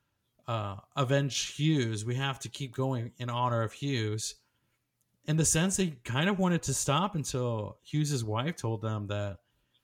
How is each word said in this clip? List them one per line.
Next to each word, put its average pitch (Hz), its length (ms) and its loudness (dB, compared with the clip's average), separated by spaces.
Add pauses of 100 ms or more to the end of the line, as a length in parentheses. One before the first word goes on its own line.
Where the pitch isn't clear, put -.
(480)
uh, 104 280 -4 (200)
avenge 139 600 2
Hughes. 123 480 2
We 120 100 -2
have 135 260 -2
to - 80 -10
keep 131 240 -10
going 131 460 -2
in 120 100 -6
honor 120 340 2
of 110 120 -2
Hughes." 110 600 -2 (880)
In 156 100 2
the 160 80 4
sense, 180 320 4
they 190 140 2 (140)
kind 143 260 2
of 196 80 0
wanted 175 260 4
to 135 100 0
stop 170 400 2
until 120 680 -4
Hughes's 147 420 0
wife 113 320 -2
told 113 240 -2
them 107 280 -2
that 101 320 -4 (440)